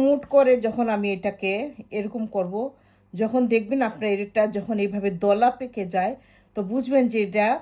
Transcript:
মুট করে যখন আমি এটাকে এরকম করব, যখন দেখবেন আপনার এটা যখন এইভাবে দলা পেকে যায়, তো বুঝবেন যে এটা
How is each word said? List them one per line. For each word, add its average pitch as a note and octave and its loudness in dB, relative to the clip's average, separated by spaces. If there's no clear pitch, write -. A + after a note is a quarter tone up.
মুট C#4+ 2
করে C4+ 6
যখন A3+ -2
আমি G#3 -2
এটাকে G3 -4
এরকম G#3 -6
করব, F#3+ -4
যখন A3 0
দেখবেন A3+ 0
আপনার G#3+ -2
এটা G3+ 0
যখন G#3 -4
এইভাবে G3+ -2
দলা G3+ 4
পেকে B3 -6
যায়, F#3+ -2
তো G#3 -2
বুঝবেন B3 2
যে A3 -2
এটা G#3 2